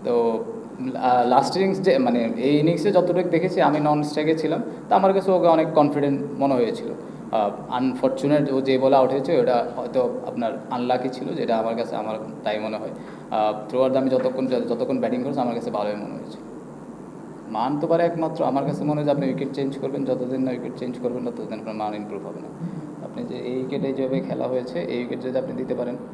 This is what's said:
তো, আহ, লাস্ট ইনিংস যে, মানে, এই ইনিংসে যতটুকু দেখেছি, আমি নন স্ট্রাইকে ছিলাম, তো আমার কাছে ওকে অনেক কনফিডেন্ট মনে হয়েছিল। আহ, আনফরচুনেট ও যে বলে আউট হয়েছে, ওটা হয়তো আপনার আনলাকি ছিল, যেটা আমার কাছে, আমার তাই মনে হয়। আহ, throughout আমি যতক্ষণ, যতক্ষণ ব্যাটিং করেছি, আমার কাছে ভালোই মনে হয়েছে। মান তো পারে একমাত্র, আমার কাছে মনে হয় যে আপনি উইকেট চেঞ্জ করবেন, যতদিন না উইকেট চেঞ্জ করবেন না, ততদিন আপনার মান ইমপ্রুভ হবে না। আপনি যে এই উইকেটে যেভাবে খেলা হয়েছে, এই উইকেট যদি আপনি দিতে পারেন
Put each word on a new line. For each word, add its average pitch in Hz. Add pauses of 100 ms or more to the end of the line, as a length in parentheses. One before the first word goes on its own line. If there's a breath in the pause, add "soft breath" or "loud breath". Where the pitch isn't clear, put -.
তো, 117 (520)
আহ, 123
লাস্ট 127
ইনিংস 190
যে, 165
মানে, 120
এই 139
ইনিংসে 170
যতটুকু 175
দেখেছি, 165
আমি 151
নন 147
স্ট্রাইকে 156
ছিলাম, 160 (280 loud breath)
তো 220
আমার 190
কাছে 190
ওকে 175
অনেক 160
কনফিডেন্ট 143 (180)
মনে 139
হয়েছিল। 117 (440 loud breath)
আহ, 107 (240)
আনফরচুনেট 131
ও 135
যে 131
বলে 131
আউট 127
হয়েছে, 139
ওটা 120
হয়তো 120
আপনার 117 (200)
আনলাকি 127
ছিল, 156
যেটা 117
আমার 113
কাছে, 113
আমার 110 (280)
তাই 107
মনে 107
হয়। - (420 loud breath)
আহ, 107
throughout 131
আমি 131
যতক্ষণ, 127
যতক্ষণ 123
ব্যাটিং 120
করেছি, 143
আমার 120
কাছে 113
ভালোই 104
মনে 101
হয়েছে। - (1120)
মান 127
তো 160
পারে 165
একমাত্র, 160
আমার 139
কাছে 147
মনে 147
হয় 147
যে 147
আপনি 139
উইকেট 131
চেঞ্জ 135
করবেন, 139
যতদিন 127
না 131
উইকেট 123
চেঞ্জ 123
করবেন 120
না, 120
ততদিন 110
আপনার 110
মান 107
ইমপ্রুভ 101
হবে 85
না। - (580 loud breath)
আপনি -
যে 123
এই 123
উইকেটে 135
যেভাবে 131
খেলা 131
হয়েছে, 127
এই 120
উইকেট 123
যদি 127
আপনি 127
দিতে 123
পারেন 120 (180)